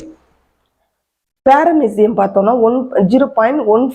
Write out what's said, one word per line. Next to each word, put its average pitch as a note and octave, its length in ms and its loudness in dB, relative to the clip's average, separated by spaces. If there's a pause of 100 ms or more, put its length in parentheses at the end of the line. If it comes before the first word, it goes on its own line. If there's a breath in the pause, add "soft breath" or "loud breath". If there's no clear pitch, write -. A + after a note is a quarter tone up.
(1500)
பாரமீசியம் B3+ 680 2
பார்த்தோம்னா G3 440 0
ஒன், B3+ 320 -2
ஜீரோ A#3 340 2
பாயிண்ட் C4 400 -2
ஒன் A#3+ 280 0